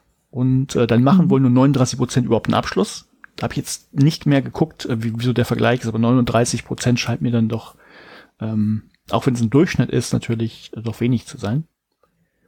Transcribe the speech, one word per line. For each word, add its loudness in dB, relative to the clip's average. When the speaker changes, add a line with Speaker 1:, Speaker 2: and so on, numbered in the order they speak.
Speaker 1:
Und, 0
äh, 2
dann 4
machen 6
Speaker 2:
Mhm. 2
Speaker 1:
wohl 4
nur 4
neununddreißig 2
Prozent 0
überhaupt 0
einen 0
Abschluss. -4
Da -8
hab -4
ich -12
jetzt -8
nicht 2
mehr 2
geguckt, -4
äh, -4
wie, -4
wie -4
so 2
der 0
Vergleich 0
ist, -8
aber -4
neununddreißig 2
Prozent 0
scheint -4
mir -2
dann 2
doch, -8
ähm, -2
auch -2
wenn 2
es -4
ein 0
Durchschnitt 2
ist, -2
natürlich, -4
äh, -14
doch -8
wenig 0
zu -18
sein. -4